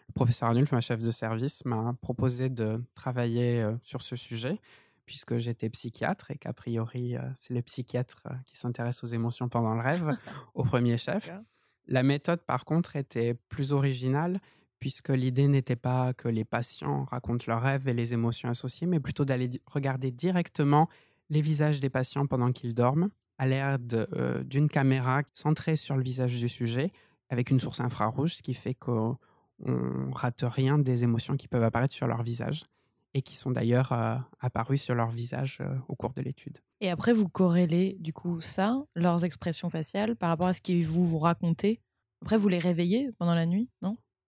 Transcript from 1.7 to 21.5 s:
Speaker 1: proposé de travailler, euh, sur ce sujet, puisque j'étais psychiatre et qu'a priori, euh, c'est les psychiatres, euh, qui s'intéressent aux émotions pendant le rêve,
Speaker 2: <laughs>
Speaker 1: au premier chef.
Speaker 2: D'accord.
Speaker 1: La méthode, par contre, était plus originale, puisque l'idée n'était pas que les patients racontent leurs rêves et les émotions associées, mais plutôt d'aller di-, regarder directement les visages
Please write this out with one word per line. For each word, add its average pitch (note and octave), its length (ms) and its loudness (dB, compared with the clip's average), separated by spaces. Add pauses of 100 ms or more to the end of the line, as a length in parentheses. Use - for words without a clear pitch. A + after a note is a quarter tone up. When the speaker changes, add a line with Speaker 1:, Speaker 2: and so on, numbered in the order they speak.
Speaker 1:
proposé B2+ 480 0
de A#2 340 -2 (120)
travailler, A#2+ 680 0
euh, A2 220 0
sur - 180 -10
ce - 160 -8
sujet, A#2+ 460 -6 (420)
puisque - 320 -6
j'étais A#2 320 -4
psychiatre B2 640 -4
et - 80 -8
qu'a - 160 -8
priori, A#2+ 600 -4
euh, B2 60 -4 (160)
c'est - 160 -12
les B2 80 -2
psychiatres, - 640 -6
euh, - 80 -10 (140)
qui - 100 -16
s'intéressent A#2+ 480 -4
aux A#2 100 -6
émotions A#2 360 -2
pendant A2+ 240 2
le A2+ 80 -2
rêve, D#3 340 0
Speaker 2:
<laughs> - 380 -16
Speaker 1:
au C#3+ 100 -2
premier A#2+ 320 4
chef. - 300 -4
Speaker 2:
D'accord. F#3 160 -14 (440)
Speaker 1:
La C3 160 2
méthode, C#3+ 380 2
par - 240 -2
contre, E3 320 0
était A#2+ 380 -2
plus C3+ 380 -4
originale, C#3 680 0 (400)
puisque - 280 -6
l'idée C3 400 4
n'était C3+ 260 4
pas B2+ 380 0
que - 160 -4
les A2+ 160 0
patients C3+ 680 -2
racontent A#2+ 380 -4
leurs A2+ 140 0
rêves C3+ 260 0
et C3 40 2
les A#2 220 0
émotions A#2 340 0
associées, A#2+ 380 -4
mais F3 140 2
plutôt C#3+ 240 -2
d'aller B2+ 240 0
di-, B2 180 -6
regarder C3+ 460 -2
directement D#3 760 2 (420)
les D3+ 100 4
visages D3+ 400 2